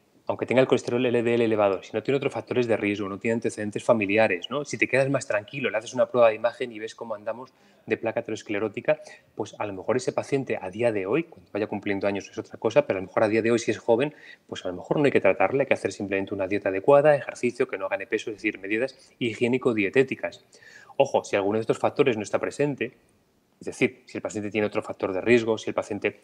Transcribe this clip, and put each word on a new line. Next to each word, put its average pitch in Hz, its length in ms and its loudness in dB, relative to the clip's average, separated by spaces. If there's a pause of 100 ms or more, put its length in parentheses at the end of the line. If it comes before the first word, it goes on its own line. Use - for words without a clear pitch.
(260)
aunque 104 200 -4
tenga 120 140 2
el 131 80 6
colesterol 123 380 0
L 120 180 2
D 117 120 2
L 120 100 2
elevado, 104 380 2
si - 100 -20
no 110 100 -2
tiene 135 140 0
otros 135 160 -4
factores 113 340 -2
de 110 80 2
riesgo, 101 320 -2
no 98 100 -8
tiene 113 180 -2
antecedentes 110 460 -4
familiares, 104 680 2
¿no? 143 160 -4
Si 127 120 -8
te 110 120 0
quedas 135 200 2
más 135 160 -2
tranquilo, 107 440 -4
le 104 80 -2
haces 117 160 -6
una 120 140 2
prueba 120 220 6
de 107 60 2
imagen 117 380 -4
y 107 60 -12
ves 113 160 -10
cómo 113 200 -10
andamos 110 380 -12 (320)
de 110 100 -2
placa 113 240 -4
aterosclerótica, 110 800 -4 (360)
pues - 240 -8
a 113 60 0
lo 101 60 -6
mejor 95 240 -2
ese 131 160 -2
paciente 135 500 -2
a 95 80 -8
día 113 220 0
de 98 140 -2
hoy, 139 180 0
cuando - 300 -20
vaya 104 140 -2
cumpliendo 101 380 -4
años 101 240 -2
es - 80 -16
otra - 220 -10
cosa, - 260 4
pero 95 140 -2
a - 20 -2
lo 95 60 -6
mejor - 160 -6
a 107 60 4
día 110 120 2
de 113 80 2
hoy 117 100 4
si 113 120 0
es 107 60 -4
joven, 127 360 2 (320)
pues - 200 -10
a - 20 -6
lo 90 60 -4
mejor 95 240 -4
no 147 80 4
hay 127 60 4
que 113 100 4
tratarle, 101 400 4
hay 135 60 -2
que - 60 2
hacer 98 200 -2
simplemente 98 400 -4
una 98 140 -2
dieta 101 200 -2
adecuada, 143 480 6
ejercicio, - 540 -2
que 101 80 -6
no 95 100 -4
gane 98 180 -4
peso, - 240 -4
es 107 60 -8
decir, 98 240 -4
medidas 110 600 -6
higiénico-dietéticas. 117 1200 0 (540)
Ojo, 113 260 2
si - 140 -2
alguno 101 220 0
de - 20 0
estos - 180 -2
factores 110 380 2
no 107 60 -6
está - 160 -4
presente, 127 520 -4 (720)
es - 60 -16
decir, - 380 -2
si - 120 -14
el - 40 -8
paciente 104 300 -6
tiene 107 160 0
otro 107 160 -4
factor 101 300 -4
de 92 80 -2
riesgo, 113 360 4
si - 120 -8
el 104 40 -4
paciente - 500 -4